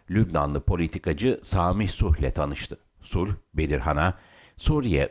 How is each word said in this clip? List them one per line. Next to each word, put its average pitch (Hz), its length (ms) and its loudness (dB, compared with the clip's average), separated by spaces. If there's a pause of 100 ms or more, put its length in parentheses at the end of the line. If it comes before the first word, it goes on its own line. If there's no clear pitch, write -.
(100)
Lübnanlı 76 500 0
politikacı 85 800 0
Samih 92 460 0
Suh'le 71 460 0
tanıştı. 73 440 -6 (220)
Suh, 95 280 -2 (260)
Bedirhan'a 76 600 0 (420)
Suriye, 117 540 2